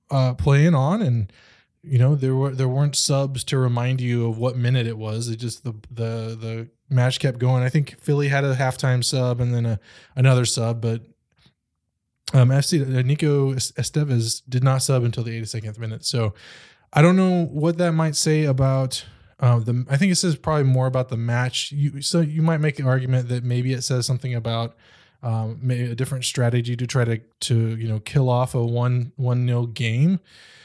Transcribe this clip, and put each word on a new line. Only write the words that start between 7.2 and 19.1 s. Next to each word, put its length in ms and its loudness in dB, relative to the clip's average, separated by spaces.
kept 180 0
going. 240 2
I 80 0
think 300 0
Philly 280 0
had 160 2
a 100 0
halftime 480 0
sub 380 0
and 140 0
then 100 0
a, 160 -2
another 300 6
sub, 380 -2
but 180 -2
um, 160 6
F 160 2
C, 160 0
uh, 180 0
Nico 540 2
Es-, 180 -4
Estevez 760 -2
did 160 -2
not 200 2
sub 220 2
until 180 -2
the 120 -8
eighty-second 440 -8
minute. 260 -10
So 300 -2
I 80 4
don't 160 6
know 300 2
what 320 0
that 140 2
might 240 0
say 280 2
about, 600 0